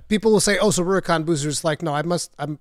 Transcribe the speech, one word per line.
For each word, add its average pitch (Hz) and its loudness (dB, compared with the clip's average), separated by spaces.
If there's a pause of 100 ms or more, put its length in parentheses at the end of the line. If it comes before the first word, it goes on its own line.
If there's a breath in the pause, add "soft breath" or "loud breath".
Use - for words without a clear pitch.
people 214 2
will 208 6
say, 202 2
"Oh, 202 2
so 180 0
Rurikhan 170 0
boosters," 151 -2
like, 156 -2
"No, 160 -2
I 147 -2
must, 170 -4
I 147 -8